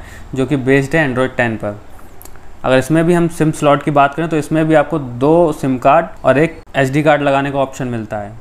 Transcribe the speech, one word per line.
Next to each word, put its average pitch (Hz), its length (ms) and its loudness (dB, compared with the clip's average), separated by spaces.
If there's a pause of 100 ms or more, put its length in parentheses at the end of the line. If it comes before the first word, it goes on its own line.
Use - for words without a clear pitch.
(360)
जो 131 100 0
कि 147 120 0
based 135 380 2
है 160 120 2
Android 127 300 -2
ten 117 200 0
पर। 104 200 -8 (840)
अगर 131 140 2
इसमें 156 280 2
भी 175 80 4
हम 170 140 2
sim 156 240 0
slot 143 320 2
की 156 80 -2
बात 143 240 2
करें, 165 140 -4
तो 160 80 -2
इसमें 156 300 0
भी 156 80 4
आपको 147 240 2
दो 143 520 2
sim 135 260 -2
card 147 280 4 (180)
और 131 140 4
एक 165 220 0 (160)
एसडी 139 280 0
card 147 180 4
लगाने 139 300 0
का 139 80 -2
option 135 280 -4
मिलता 110 300 -6
है। 104 240 -10